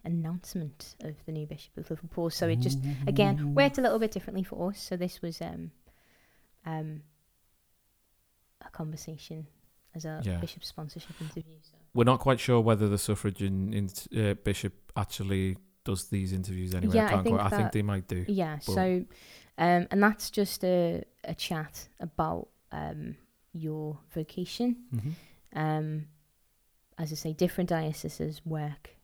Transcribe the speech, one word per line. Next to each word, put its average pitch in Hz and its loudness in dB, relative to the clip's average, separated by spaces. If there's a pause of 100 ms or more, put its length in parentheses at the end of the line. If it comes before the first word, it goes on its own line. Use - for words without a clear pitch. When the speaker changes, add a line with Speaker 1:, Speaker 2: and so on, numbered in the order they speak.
Speaker 1:
announcement 170 -4
of 160 -8 (120)
the 160 -8
new 151 -4
Bishop - -14
of - -10
Liverpool. 165 -2
So 165 0
it 160 4
just, - 0 (280)
again, 196 4
Speaker 2:
Ooh. 143 0
Speaker 1:
worked 277 6
a 262 2
little 226 4
bit 220 2
differently 190 -4
for 175 -2
us. 202 -10
So - -6
this 180 -4
was, 170 -6
um, 165 -8 (920)
um, 156 -6 (1600)
a - -18
conversation 156 -10 (480)
as 160 -10
a 156 -8
Speaker 2:
Yeah. 95 -2
Speaker 1:
bishop - -8
sponsorship - -14
interview. 160 -12
So. - -20 (180)
Speaker 2:
We're 120 6
not 127 6
quite 131 4
sure 120 6
whether 110 6
the 101 4
suffragan 98 0
in-, 101 0 (280)
uh, 104 4
bishop - -2 (220)
actually 95 0 (280)
does - -2
these 95 0
interviews 92 -2
anyway. 185 2
Speaker 1:
Yeah, 214 8
Speaker 2:
I - 4
Speaker 1:
I - 2
Speaker 2:
can't 95 2
Speaker 1:
think 113 4
Speaker 2:
quite, 101 2
I 98 4
think 107 2
Speaker 1:
that 107 0
Speaker 2:
they 107 2
might 101 0
do. 90 -2
Speaker 1:
Yeah, 175 0 (100)
Speaker 2:
But 196 0
Speaker 1:
so, 185 2 (540)
um, 175 6
and 202 4
that's 208 2
just - -2
a, 175 2 (220)
a 165 -6
chat - -6 (100)
about, 165 -2 (220)
um, 151 -6 (360)
your 156 -6 (120)
vocation. 185 -2 (180)
Speaker 2:
Mm-hmm. 113 -2 (480)
Speaker 1:
Um, 156 0 (920)
as 156 -4
I 151 -6
say, 160 -4
different 180 2
dioceses 156 -2
work 151 -4 (140)